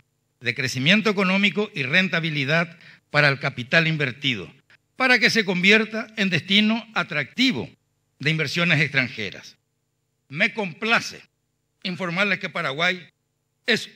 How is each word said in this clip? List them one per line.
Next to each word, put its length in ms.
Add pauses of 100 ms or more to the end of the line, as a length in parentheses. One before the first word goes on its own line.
(400)
de 140
crecimiento 560
económico 640
y 100
rentabilidad 960 (320)
para 200
el 100
capital 480
invertido, 640 (440)
para 240
que 100
se 160
convierta 600 (100)
en 120
destino 640
atractivo 760 (500)
de 120
inversiones 500
extranjeras. 760 (720)
Me 240
complace 680 (640)
informarles 560
que 100
Paraguay 580 (580)
es 300